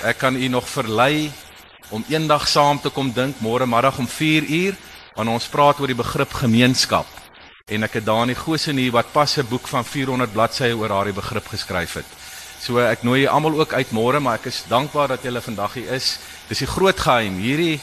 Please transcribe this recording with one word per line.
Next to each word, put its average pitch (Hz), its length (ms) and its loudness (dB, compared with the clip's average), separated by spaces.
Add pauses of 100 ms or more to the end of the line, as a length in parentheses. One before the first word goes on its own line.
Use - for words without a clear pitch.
ek 117 140 0
kan 131 180 0
u 131 120 -2
nog 123 220 -2
verlei 139 640 0 (580)
om 110 200 -6
eendag 151 380 2
saam 143 340 4
te 143 80 -2
kom 135 240 -2
dink, 131 260 0
môre 120 280 0
middag 120 320 4
om 120 80 -2
vier 156 360 2
uur, 175 320 -2 (380)
want 110 160 -2
ons 117 180 -2
praat 143 320 4
oor 135 80 -2
die 127 80 -2
begrip 123 380 -2
gemeenskap. 120 720 2 (600)
En 107 160 -4
ek 107 120 -4
het 107 120 -4
Dani 117 300 2
Goosen 151 420 -2
hier 127 160 0
wat 117 180 2
pas 147 260 2
'n 131 120 -2
boek 123 180 -4
van 123 180 -2
vierhonderd 127 460 -2
bladsye 117 460 0
oor 107 100 -2
daardie 101 260 0
begrip 101 340 -6
geskryf 90 460 -4
het. 76 120 -8 (540)
So 120 180 -2
ek 117 260 2
nooi 127 180 4
julle 139 100 4
almal 151 280 2
ook 156 140 0
uit 131 180 -2
môre, 120 300 2
maar 120 140 0
ek - 100 -8
is - 220 -8
dankbaar 147 400 0
dat 127 160 -4
julle 123 180 -4
vandag 101 320 -6
hier 110 200 -8
is. - 260 -4 (280)
Dis - 120 -4
die 131 80 -2
groot 190 320 2
geheim. 110 400 2
Hierdie, 147 440 0